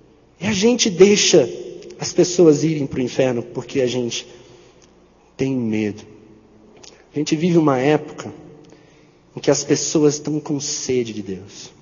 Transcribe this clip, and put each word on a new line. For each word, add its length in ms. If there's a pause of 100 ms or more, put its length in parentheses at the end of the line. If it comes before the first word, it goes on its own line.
(380)
E 80
a 60
gente 380
deixa 580 (500)
as 140
pessoas 520
irem 220
pro 140
inferno 420
porque 380
a 60
gente 400 (1120)
tem 180
medo. 460 (1120)
A 40
gente 160
vive 220
uma 220
época 520 (1040)
em 60
que 100
as 140
pessoas 520
estão 220
com 220
sede 540
de 80
Deus. 480 (120)